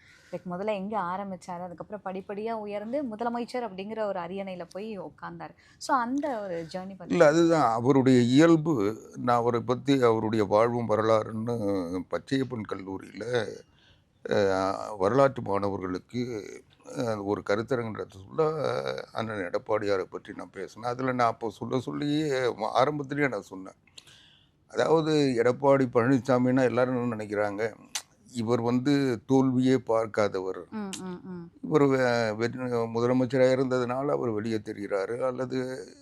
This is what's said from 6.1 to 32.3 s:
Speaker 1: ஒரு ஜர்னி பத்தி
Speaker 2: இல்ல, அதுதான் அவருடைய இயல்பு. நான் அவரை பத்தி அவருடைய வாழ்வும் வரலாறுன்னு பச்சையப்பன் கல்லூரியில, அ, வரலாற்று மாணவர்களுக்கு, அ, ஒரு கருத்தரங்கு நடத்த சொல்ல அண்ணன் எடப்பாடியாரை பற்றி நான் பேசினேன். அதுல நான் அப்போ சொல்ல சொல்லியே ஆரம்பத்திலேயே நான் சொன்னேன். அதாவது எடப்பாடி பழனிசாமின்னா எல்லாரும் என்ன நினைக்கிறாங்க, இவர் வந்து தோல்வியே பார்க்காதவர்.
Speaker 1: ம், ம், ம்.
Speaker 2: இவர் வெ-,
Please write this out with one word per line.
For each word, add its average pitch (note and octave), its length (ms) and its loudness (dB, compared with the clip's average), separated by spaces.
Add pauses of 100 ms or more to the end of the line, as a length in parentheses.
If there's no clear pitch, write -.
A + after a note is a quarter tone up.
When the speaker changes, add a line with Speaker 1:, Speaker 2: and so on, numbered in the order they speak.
Speaker 1:
ஒரு E3+ 320 -6
ஜர்னி F#3+ 240 -10
பத்தி F3+ 180 -6
Speaker 2:
இல்ல, E3+ 120 8
அதுதான் D#3 460 6
அவருடைய B2+ 480 6
இயல்பு. C#3 800 4 (160)
நான் B2 200 2
அவரை A#2+ 240 2
பத்தி B2+ 420 0
அவருடைய A2 420 4
வாழ்வும் A#2 440 2
வரலாறுன்னு G#2+ 1200 0
பச்சையப்பன் B2 640 -4
கல்லூரியில, G2 720 -6 (840)
அ, G2 680 0
வரலாற்று B2 440 4
மாணவர்களுக்கு, G2 1080 -4 (460)
அ, A2 240 -4
ஒரு G2+ 280 -2
கருத்தரங்கு A2+ 400 -2
நடத்த F#2+ 360 -12
சொல்ல C#3+ 840 -2
அண்ணன் G#2+ 380 -6
எடப்பாடியாரை G#2 520 0
பற்றி F2+ 340 -12
நான் F2+ 160 -12
பேசினேன். G2+ 380 -10
அதுல B2+ 220 -2
நான் B2 160 4
அப்போ A2 220 -4
சொல்ல A#2+ 300 -4
சொல்லியே D3 760 -2
ஆரம்பத்திலேயே C#3 720 0
நான் G2+ 140 -6
சொன்னேன். F#2 320 -16 (960)
அதாவது D3 720 2
எடப்பாடி C3+ 440 4
பழனிசாமின்னா B2+ 760 4
எல்லாரும் B2 400 2
என்ன A#2+ 140 -2
நினைக்கிறாங்க, G#2 580 -2 (580)
இவர் A#2+ 280 0
வந்து B2+ 680 2
தோல்வியே C3 480 4
பார்க்காதவர். G2+ 960 0
Speaker 1:
ம், G#3 200 -8 (120)
ம், F3+ 220 -10
ம். F3 260 -14 (120)
Speaker 2:
இவர் D3+ 200 4
வெ-, A#2+ 580 2